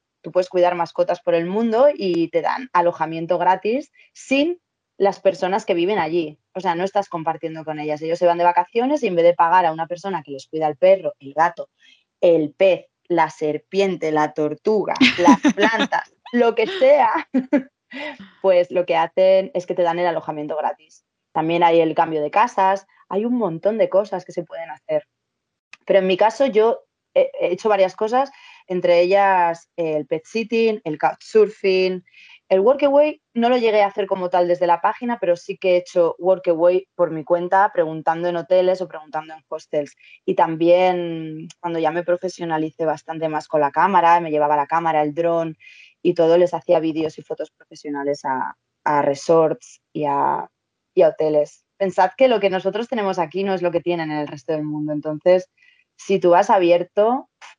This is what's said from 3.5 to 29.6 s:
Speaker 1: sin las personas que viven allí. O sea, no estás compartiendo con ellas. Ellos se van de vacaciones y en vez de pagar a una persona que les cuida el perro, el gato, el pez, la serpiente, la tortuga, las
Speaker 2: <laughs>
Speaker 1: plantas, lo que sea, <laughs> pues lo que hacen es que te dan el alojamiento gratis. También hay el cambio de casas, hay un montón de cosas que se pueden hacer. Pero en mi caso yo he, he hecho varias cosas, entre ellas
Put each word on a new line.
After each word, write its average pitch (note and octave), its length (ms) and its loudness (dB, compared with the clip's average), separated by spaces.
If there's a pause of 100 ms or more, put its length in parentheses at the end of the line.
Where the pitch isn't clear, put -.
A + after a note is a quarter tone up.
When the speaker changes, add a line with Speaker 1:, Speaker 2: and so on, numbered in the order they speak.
Speaker 1:
sin D4+ 460 -2 (380)
las F#3+ 220 -2
personas F#3+ 460 -2
que G3+ 80 -2
viven F#3 260 -2
allí. D#3+ 400 -4 (140)
O F#3 80 -12
sea, F3 140 -2
no F3 80 -4
estás G3 260 -4
compartiendo D#3+ 560 -8
con D3+ 140 -8
ellas. D3 220 -6
Ellos D#3+ 180 -4
se F3+ 60 0
van E3+ 120 4
de F3 80 0
vacaciones A#3 580 0
y A#3 40 0
en F3+ 80 -2
vez E3+ 100 4
de F3 80 6
pagar F3 320 2
a D#3+ 80 2
una D#3+ 140 -8
persona F3 360 -8
que D3 80 -16
les C3+ 160 -14
cuida D#3 200 -4
el D3+ 100 -4
perro, F3+ 420 2
el C#3 140 -20
gato, D#3 360 -2 (520)
el D#3+ 320 2
pez, F3+ 340 0 (200)
la E3 220 0
serpiente, D#3+ 840 -4
la D3+ 220 0
tortuga, D#3 600 -2 (240)
las C#4 220 4
Speaker 2:
<laughs> C#4+ 160 0
Speaker 1:
plantas, A3 580 -2 (180)
lo A#3+ 240 2
que A3+ 120 0
sea, D4 640 2
<laughs> C4+ 380 -2 (720)
pues F3+ 300 2
lo F3 140 -2
que F3 100 -2
hacen F#3+ 580 2
es F3 120 -6
que F3 100 -6
te F3+ 80 0
dan E3+ 160 -2
el F3 80 0
alojamiento D#3 500 -6
gratis. - 480 -8 (260)
También E3 320 0
hay E3+ 160 4
el D#3+ 160 0
cambio D#3+ 260 -2
de D3 100 -4
casas, G3 540 0 (220)
hay G#3 180 -4
un B3 120 -2
montón G3 400 -2
de F#3 120 2
cosas G3 360 -2
que F#3 60 -20
se F3 120 -8
pueden E3 260 -14
hacer. D3+ 380 -6 (800)
Pero F#3+ 140 4
en F#3 80 0
mi F#3 100 0
caso A3 280 2
yo A3 360 2 (320)
he, - 260 2
he F3 120 -2
hecho F#3+ 180 -4
varias F#3+ 260 2
cosas, B3 360 -2 (360)
entre F3 340 2
ellas F#3 760 2